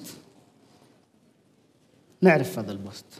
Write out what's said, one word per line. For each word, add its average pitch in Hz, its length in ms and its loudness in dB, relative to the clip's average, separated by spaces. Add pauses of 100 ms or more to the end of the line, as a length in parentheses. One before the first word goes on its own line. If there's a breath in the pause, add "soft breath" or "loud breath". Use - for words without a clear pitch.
(2250)
نعرف 151 380 4
هذا 104 140 -6
البوست. 98 340 -14 (140)